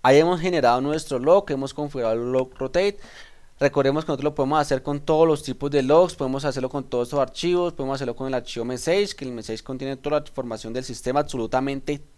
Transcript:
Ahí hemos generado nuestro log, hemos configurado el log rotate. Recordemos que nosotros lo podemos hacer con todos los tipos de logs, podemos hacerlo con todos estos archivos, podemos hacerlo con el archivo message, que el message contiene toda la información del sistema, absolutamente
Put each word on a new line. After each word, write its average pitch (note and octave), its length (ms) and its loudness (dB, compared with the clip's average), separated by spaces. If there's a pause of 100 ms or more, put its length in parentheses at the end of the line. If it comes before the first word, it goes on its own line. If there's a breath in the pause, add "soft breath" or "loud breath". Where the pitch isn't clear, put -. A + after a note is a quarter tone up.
Ahí C3+ 160 8
hemos E3+ 200 4
generado C#3+ 420 4
nuestro C#3+ 380 -2
log, F3 320 4
hemos C3+ 220 -4
configurado C#3 400 -2
el A#2+ 180 -2
log C3 260 0
rotate. F#3+ 420 -2 (600 loud breath)
Recordemos C#3+ 460 2
que - 40 -6
nosotros C3+ 140 -4
lo D3 100 0
podemos D3 280 2
hacer C#3 200 -2
con C#3+ 200 -6
todos D#3+ 260 4
los D3 160 2
tipos C#3 260 -6
de C#3 140 2
logs, E3+ 320 6
podemos C3+ 300 -4
hacerlo C3 240 -2
con C#3 140 -6
todos B2 260 -4
estos C#3+ 100 -2
archivos, E3+ 540 0
podemos C3+ 220 -6
hacerlo B2 200 -6
con C3 120 -8
el C3+ 60 -4
archivo A#2+ 300 -6
message, D#3+ 520 -2
que C#3 100 -12
el B2+ 60 -8
message A2 300 -10
contiene C3+ 360 -8
toda D3 220 -2
la D3 80 -6
información A2+ 460 -8
del B2+ 100 -6
sistema, B2+ 360 -2
absolutamente C#3 800 -4 (160)